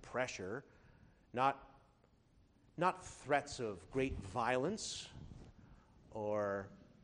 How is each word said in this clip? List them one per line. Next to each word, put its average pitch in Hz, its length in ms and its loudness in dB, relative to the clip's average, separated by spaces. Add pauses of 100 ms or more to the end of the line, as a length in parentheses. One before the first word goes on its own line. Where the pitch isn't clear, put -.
pressure, 123 600 -4 (680)
not, 135 360 4 (1080)
not 175 300 2
threats - 540 0
of 104 320 -4
great 135 260 2 (160)
violence 127 760 2 (1000)
or 104 560 0 (360)